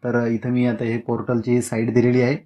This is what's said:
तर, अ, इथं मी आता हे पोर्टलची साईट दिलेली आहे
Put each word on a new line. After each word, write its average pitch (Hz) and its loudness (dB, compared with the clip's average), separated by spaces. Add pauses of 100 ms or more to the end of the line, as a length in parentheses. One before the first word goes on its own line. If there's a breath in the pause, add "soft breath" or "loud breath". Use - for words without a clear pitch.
तर, 120 -2
अ, 120 2
इथं 117 -4
मी 123 0
आता 120 -2
हे 113 -2
पोर्टलची 120 -2
साईट 113 -2
दिलेली 123 4
आहे 127 0